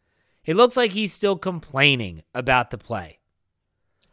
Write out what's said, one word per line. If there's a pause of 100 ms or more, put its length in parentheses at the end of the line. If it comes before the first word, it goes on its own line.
(440)
It
looks
like
he's
still
complaining (120)
about
the
play. (920)